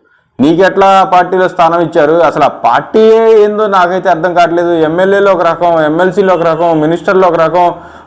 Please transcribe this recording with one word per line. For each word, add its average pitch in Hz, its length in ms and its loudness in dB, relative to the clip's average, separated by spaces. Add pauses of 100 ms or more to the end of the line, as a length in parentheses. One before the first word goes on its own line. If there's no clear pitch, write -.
(420)
నీకెట్లా 190 640 2
పార్టీలో 180 460 0
స్థానం 170 320 0
ఇచ్చారు? 156 320 0
అసలు 160 300 0
ఆ 135 40 2
పార్టీయే 220 960 2
ఏందో 208 240 -2
నాకైతే 185 420 -2
అర్థం 175 240 -2
కావట్లేదు. 170 380 0
ఎమ్మెల్యేలు 180 580 0
ఒక 180 120 0
రకం, 170 380 0
ఎమ్మెల్సీలు 175 520 0
ఒక 165 100 0
రకం, 165 400 0
మినిస్టర్లు 175 440 -2
ఒక 170 100 0
రకం, 165 380 0 (340)